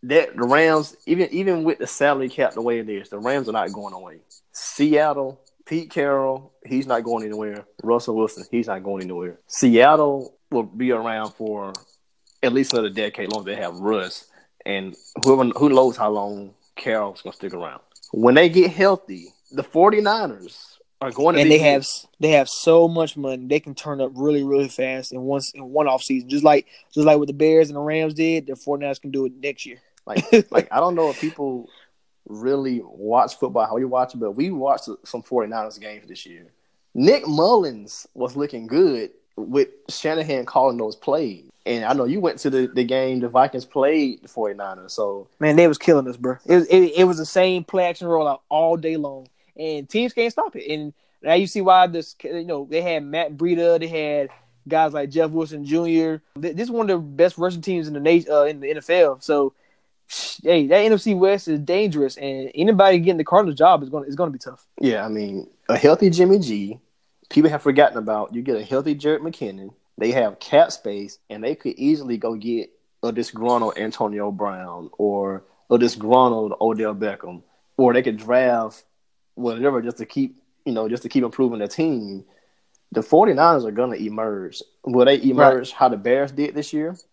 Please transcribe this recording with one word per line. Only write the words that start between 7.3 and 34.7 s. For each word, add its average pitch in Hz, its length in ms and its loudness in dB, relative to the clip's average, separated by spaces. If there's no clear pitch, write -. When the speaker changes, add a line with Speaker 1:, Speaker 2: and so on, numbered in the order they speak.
Speaker 1:
Russell 117 320 0
Wilson, 107 340 -4
he's 117 180 -4
not 95 160 -8
going 98 200 -8
anywhere. 90 340 -10
Seattle 139 840 4
will 120 140 -2
be 110 280 -4
around 110 420 -4
for 104 400 -10
at 127 120 0
least 131 200 0
another 110 160 -2
decade, 104 420 -8
long 107 100 -6
as 92 40 -14
they 101 160 -8
have 87 140 -8
Russ. 95 500 -4
And 95 300 -8
whoever, 131 280 4
who 147 180 2
knows 131 280 4
how 107 120 -2
long 101 440 -6
Carroll's 107 460 -6
gonna 90 140 -14
stick 95 180 -12
around. 82 280 -14
When 120 220 4
they 165 160 8
get 175 220 4
healthy, 160 640 -2
the 135 120 -8
forty-niners, 196 1120 0
are 135 100 -6
going 147 240 2
to 147 60 4
Speaker 2:
And 151 80 6
Speaker 1:
be 151 80 8
Speaker 2:
they 156 60 4
have 143 180 4
Speaker 1:
good. 135 40 -12
Speaker 2:
s-, - 220 -12
they 156 120 0
have 139 180 4
so 165 380 4
much 165 280 -2
money. 131 300 -8
They 147 140 0
can 143 160 -14
turn 143 260 -8
up 131 140 -4
really, 143 280 0
really 139 240 0
fast 131 440 -8
in 127 100 -10
one 139 180 -4
s-, 135 140 -10
in 135 160 -18
one 147 160 0
offseason. 131 420 -2
Just 143 160 -4
like, 151 240 4
just 151 140 0
like 151 140 6
what 147 80 -4
the 143 60 -8
Bears 156 360 4
and 147 80 -12
the 143 40 -8
Rams 156 320 -4
did, 160 340 -2
the 135 80 -10
forty-niners 143 440 -8
can 139 120 -14
do 135 140 -4
it 131 100 -6
next 135 300 -12
year. 127 140 -20
Speaker 1:
Like, - 260 -6
Speaker 2:
<laughs> 220 200 4
Speaker 1:
like, - 200 0
I - 80 0
don't 175 160 0
know 160 140 0
if 135 120 -10
people 139 480 -8
really 127 560 -4
watch 107 540 -2
football 127 280 -2
how 113 100 -6
we 131 100 -2
watch 127 280 -2
it, 131 40 -14
but 110 140 -4
we 143 200 -4
watched 139 380 -2